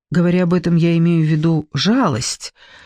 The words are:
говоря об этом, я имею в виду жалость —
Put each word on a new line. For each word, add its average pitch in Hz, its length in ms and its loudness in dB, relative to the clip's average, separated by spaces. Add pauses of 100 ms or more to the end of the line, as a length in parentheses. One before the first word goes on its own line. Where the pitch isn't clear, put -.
(120)
говоря 175 320 2
об 170 100 0
этом, 170 220 0
я 170 220 2
имею 165 280 2
в - 20 0
виду 160 440 -2
жалость — 160 800 -2 (320)